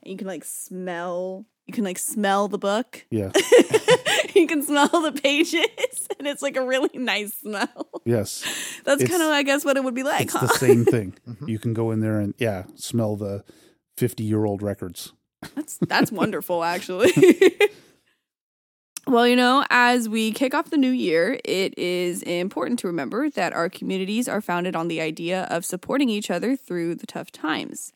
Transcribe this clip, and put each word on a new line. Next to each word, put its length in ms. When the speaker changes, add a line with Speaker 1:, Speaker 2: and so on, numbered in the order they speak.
Speaker 1:
and 80
you 40
can, 120
like, 160
smell, 1000
you 80
can, 80
like, 160
smell 480
the 120
book. 520
Speaker 2:
Yeah. 240
Speaker 1:
<laughs> 60
You 100
can 160
smell 260
the 220
pages, 560
<laughs> 540
and 80
it's, 140
like, 140
a 80
really 320
nice 380
smell. 540
Speaker 2:
Yes. 400
Speaker 1:
That's 180
Speaker 2:
It's, 80
Speaker 1:
kinda, 160
I 160
guess, 220
what 120
it 60
would 140
be 80
like, 220
Speaker 2:
it's 80
Speaker 1:
huh? 120
Speaker 2:
the 80
same 300
thing. 360
Speaker 3:
<laughs> 80
Mm-hmm. 200
Speaker 2:
You 100
can 160
go 160
in 80
there 220
and, 180
yeah, 240
smell 400
the 260
fifty-year-old 680
records. 500
Speaker 1:
That's, 240
that's 340
wonderful, 500
actually. 500
<laughs> 460
Well, 200
you 80
know, 360
as 380
we 220
kick 240
off 160
the 60
new 140
year, 540
it 320
is 460
important 580
to 60
remember 440
that 240
our 140
communities 600
are 140
founded 340
on 120
the 120
idea 440
of 200
supporting 460
each 200
other 240
through 420
the 100
tough 260
times. 640